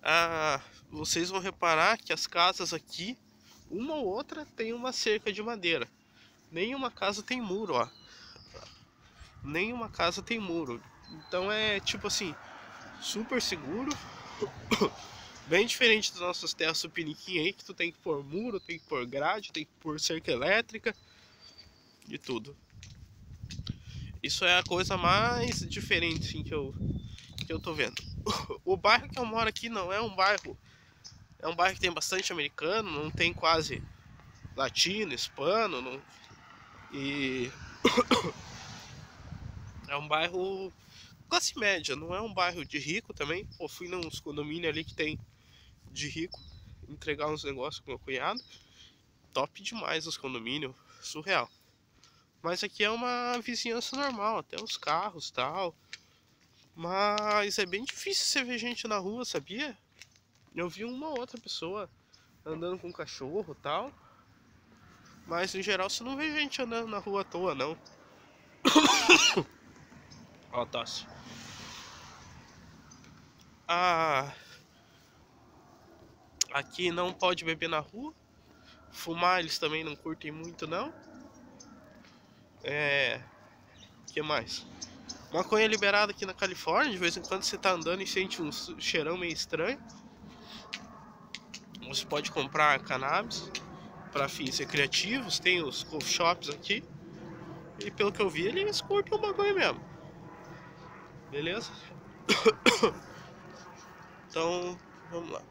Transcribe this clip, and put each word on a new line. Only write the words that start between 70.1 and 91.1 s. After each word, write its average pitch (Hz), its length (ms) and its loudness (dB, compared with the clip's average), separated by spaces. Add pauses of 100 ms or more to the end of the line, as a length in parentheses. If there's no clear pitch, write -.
Ó, 120 140 0
tosse. - 400 -6 (2500)
Ah, 160 680 4 (2250)
aqui 156 380 0
não 180 220 0
pode 180 320 2
beber 160 240 0
na 160 100 2
rua. 247 360 -8 (760)
Fumar 175 500 4
eles 160 180 -2
também 160 260 0
não 147 120 -4
curtem 160 340 -8
muito, 165 360 -8
não. 202 260 -2 (1700)
É, 139 600 2 (840)
que - 140 -6
mais? 147 460 -2 (640)
Maconha 214 340 4
liberada 208 460 6
aqui 196 140 -2
na 185 80 2
Califórnia. 196 580 2
De 185 60 -2
vez 170 180 2
em 180 60 -6
quando 190 200 -2
você - 140 0
tá 190 140 4
andando 175 320 2
e 190 40 -4
sente 190 360 -2
um 147 100 -2 (260)
cheirão 165 380 0
meio 175 160 -2
estranho. 175 480 -2 (2000)